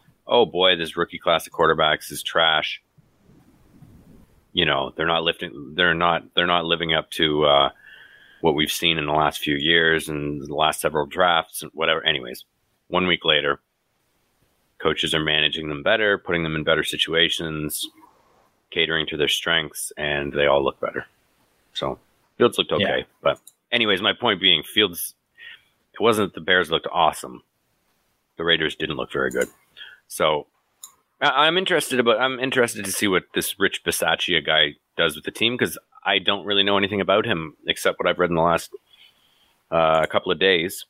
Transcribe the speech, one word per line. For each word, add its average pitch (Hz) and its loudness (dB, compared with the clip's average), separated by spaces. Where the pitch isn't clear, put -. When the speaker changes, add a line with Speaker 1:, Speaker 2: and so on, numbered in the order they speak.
Speaker 1:
"Oh 120 4
boy, 90 2
this 82 -6
rookie 85 -4
class 82 0
of - -20
quarterbacks 78 2
is 73 -10
trash." 80 0
You 87 2
know, 67 -2
they're 80 -2
not 82 2
lifting, 76 -6
they're 87 4
not, 85 2
they're 87 2
not 87 2
living 82 0
up 78 0
to, 76 2
uh, 71 6
what 78 2
we've 76 -2
seen 85 0
in 76 -4
the 73 -2
last 76 0
few 73 -2
years 80 2
and 73 -6
the 71 -10
last 78 0
several 76 -2
drafts 85 0
and 76 -16
whatever. 80 -2
Anyways, 65 -4
one 90 0
week 85 0
later, 71 0
coaches 78 -2
are 80 0
managing 76 -2
them 73 -8
better, 104 2
putting 87 -2
them 80 -2
in 78 -4
better 78 2
situations, 80 -2
catering 80 -2
to 78 -8
their 73 2
strengths, - -4
and 71 -4
they 71 2
all 69 4
look 65 -4
better. - -8
So - -8
Fields 120 4
looked 92 -2
Speaker 2:
Yeah. 78 0
Speaker 1:
okay. 71 -2
But 71 0
anyways, 107 2
my 101 2
point 101 0
being, 87 4
Fields, 98 -2
it - -8
wasn't 104 2
that 87 -12
the 80 -14
Bears 90 2
looked 80 -2
awesome. 73 0
The 82 -4
Raiders 80 2
didn't 76 -4
look 60 -6
very 65 0
good. 64 -2
So 78 0
I, 139 4
I'm 170 2
interested 156 0
about, 117 4
I'm 131 -2
interested 120 0
to 95 -6
see 107 -2
what 92 2
this - -4
Rich - 0
Bisaccia 82 0
guy 76 0
does 80 0
with 76 -14
the - -8
team, 117 -2
'cause 95 -2
I 101 0
don't 95 -2
really 101 0
know 101 2
anything 98 0
about 101 2
him 80 -4
except 85 -2
what 90 0
I've 87 0
read 87 2
in 85 0
the 82 2
last, 85 0
uh, 80 2
couple 95 -2
of 80 -2
days. 92 0